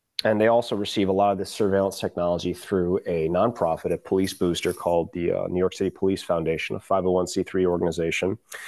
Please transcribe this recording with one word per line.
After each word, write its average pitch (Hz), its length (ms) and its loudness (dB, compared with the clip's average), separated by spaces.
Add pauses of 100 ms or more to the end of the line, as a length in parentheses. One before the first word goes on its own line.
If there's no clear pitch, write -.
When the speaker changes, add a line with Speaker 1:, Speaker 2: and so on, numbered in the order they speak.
(240)
Speaker 1:
And 110 140 4
they 110 100 6
also 117 280 2
receive 101 320 -2
a 98 40 2
lot 101 200 4
of 95 60 -2
this 95 100 -6
surveillance 98 500 2
technology 87 540 -2
through 90 540 0
a 82 240 0
nonprofit, 90 640 0
a - 20 -6
police 95 380 0
booster 90 400 0
called 85 400 0
the, 87 180 -2
uh, 92 140 -2
New 90 120 -2
York 92 140 2
City 95 160 -2
Police 95 340 -2
Foundation, 82 540 -2
a 90 40 -8
five 95 260 0
oh 92 60 2
one 90 140 2
C 92 180 -2
three 92 200 0
organization 87 720 0
Speaker 2:
Can - 20 -16 (300)